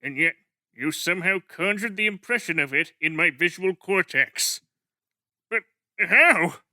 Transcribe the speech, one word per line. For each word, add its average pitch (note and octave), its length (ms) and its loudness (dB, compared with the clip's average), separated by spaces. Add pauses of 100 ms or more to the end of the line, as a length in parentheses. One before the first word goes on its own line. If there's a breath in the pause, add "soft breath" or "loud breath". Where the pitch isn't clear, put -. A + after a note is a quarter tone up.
and C#3 140 -8
yet E3 180 0 (380)
you D3 200 -4
somehow F#3 460 -2 (100)
conjured G3+ 480 -4
the G#3+ 100 0
impression G#3 520 -4
of C#3 140 -2
it D#3 280 0
in D#3 160 -2
my E3 140 2
visual F3 440 -2
cortex? - 880 -2 (880)
But A3+ 120 -2 (360)
how? G3+ 560 4 (180)